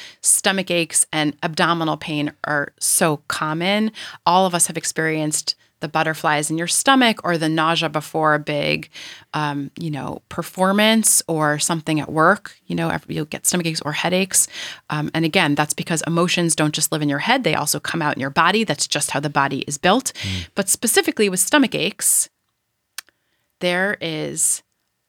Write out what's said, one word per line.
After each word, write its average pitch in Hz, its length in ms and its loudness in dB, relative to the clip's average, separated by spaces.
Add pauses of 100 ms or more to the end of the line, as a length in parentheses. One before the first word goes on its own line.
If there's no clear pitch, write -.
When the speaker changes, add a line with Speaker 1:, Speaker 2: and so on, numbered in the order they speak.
(220)
Speaker 1:
stomach 190 480 0
aches 170 440 0
and 151 200 2 (100)
abdominal 165 520 2
pain 151 380 -4 (100)
are 147 380 -2
so 160 480 2
common. 185 640 0 (320)
All 185 200 6
of 180 80 0
us 175 140 2
have 170 80 -10
experienced 156 800 -2 (260)
the 170 60 -4
butterflies 156 640 0
in 160 60 -2
your 170 100 -2
stomach 247 560 4
or 170 140 0
the 156 100 0
nausea 160 400 0
before 156 460 0
a 151 60 2
big, 151 500 -2 (440)
um, 143 460 -4
you 170 100 -4
know, 139 380 -6
performance 208 1000 2
or 151 320 2
something 156 440 0
at - 100 -6
work. 165 460 2 (100)
You 175 80 -4
know, 165 140 -2
ev-, 165 180 -6
you'll 160 160 -4
get - 240 -8
stomach 180 180 0
aches 160 200 -2
or 151 80 -2
headaches. 180 520 0 (440)
Um, 151 240 -2
and 165 100 0
again, 160 320 4
that's 151 180 0
because - 320 -4
emotions 170 480 0
don't 151 220 0
just 151 160 -2
live 156 100 -2
in 151 60 0
your 143 120 0
head. 240 260 0
They 156 100 2
also 147 240 -2
come - 220 -6
out 147 140 0
in - 40 -8
your 135 100 -4
body. 185 360 2
That's - 220 -4
just - 240 -4
how 143 100 -2
the 151 80 -4
body 139 380 0
is 147 100 -6
built. 214 340 2 (100)
Speaker 2:
Mm. 95 320 -4
Speaker 1:
But 196 140 -2
specifically 240 600 2
with 185 100 -2
stomach 277 340 -2
aches, - 540 -2 (1300)
there 180 420 0
is 156 640 -4 (460)